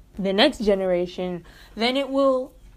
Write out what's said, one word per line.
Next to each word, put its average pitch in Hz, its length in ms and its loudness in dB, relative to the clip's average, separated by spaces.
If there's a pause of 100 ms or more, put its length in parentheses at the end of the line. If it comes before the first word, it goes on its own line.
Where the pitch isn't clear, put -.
(180)
the 196 140 -2
next 247 260 4
generation, 180 880 -2 (320)
then 240 200 -2
it 277 140 -2
will, 269 420 0 (240)